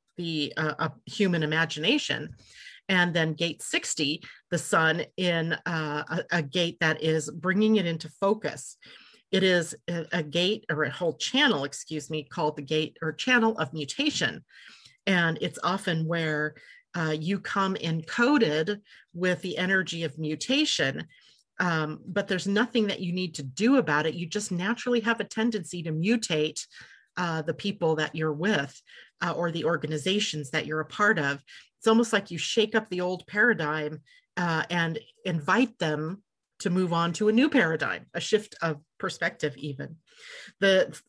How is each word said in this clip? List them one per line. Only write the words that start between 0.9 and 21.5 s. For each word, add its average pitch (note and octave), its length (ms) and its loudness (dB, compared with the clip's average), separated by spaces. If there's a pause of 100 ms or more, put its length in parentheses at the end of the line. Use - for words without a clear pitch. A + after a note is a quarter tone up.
human F3+ 380 2
imagination. D#3 880 0 (580)
And F3+ 240 4
then D#3+ 220 2
gate E3 260 -4
sixty, - 600 -2 (280)
the E3+ 80 0
sun D#3+ 460 2 (140)
in, E3 340 0 (140)
uh, D#3 420 -4
a, F3 300 -2
a E3 40 2
gate E3+ 380 -2
that D#3+ 220 2
is D#3 280 0
bringing G3+ 460 4
it F#3+ 80 2
into E3 240 -4
focus. - 680 -2 (540)
It F#3+ 100 4
is F3+ 320 4 (160)
a, E3+ 220 -4
a F3 100 0
gate F3 480 0
or D3+ 140 0
a B2+ 60 -2
whole E3 260 -2
channel, B3 480 2
excuse C#3+ 440 -8
me, D#3 140 -4
called D3+ 340 -2
the D3+ 60 -8
gate D#3 400 -2
or D#3+ 100 -2
channel A3+ 460 2
of D#3 160 -2
mutation. D#3 680 -4 (600)
And E3+ 360 4
it's E3+ 240 -4
often E3+ 420 0
where, D#3 480 -2 (400)
uh, D#3+ 240 0
you F#3 220 -2
come F#3+ 340 0
encoded F3 1040 2 (360)
with F3 280 0
the F3+ 160 -6
energy F3+ 460 0
of C3+ 120 -6
mutation, D#3 920 -2 (500)